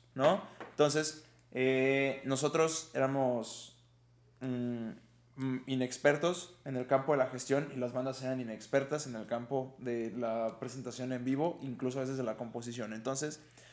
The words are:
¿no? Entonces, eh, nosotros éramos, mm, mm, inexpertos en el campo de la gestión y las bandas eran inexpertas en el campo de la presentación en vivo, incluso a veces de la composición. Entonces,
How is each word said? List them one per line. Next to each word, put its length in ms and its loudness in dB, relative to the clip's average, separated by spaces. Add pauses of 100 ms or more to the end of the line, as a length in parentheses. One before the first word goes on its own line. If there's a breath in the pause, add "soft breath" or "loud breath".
(140)
¿no? 300 4 (260 loud breath)
Entonces, 560 2 (280 loud breath)
eh, 720 4
nosotros 680 2
éramos, 840 0 (680)
mm, 480 -2 (480)
mm, 280 -2
inexpertos 1000 2
en 100 -6
el 100 -2
campo 280 4
de 40 4
la 100 6
gestión 460 0
y 60 -6
las 140 -2
bandas 280 -4
eran 180 -2
inexpertas 680 0
en 80 -8
el 100 -8
campo 540 -4
de 360 -2
la 440 -2
presentación 520 -6
en 140 -4
vivo, 380 0
incluso 340 -4
a 40 -2
veces 160 -4
de 60 -2
la 140 -2
composición. 560 -8
Entonces, 480 -4 (320 loud breath)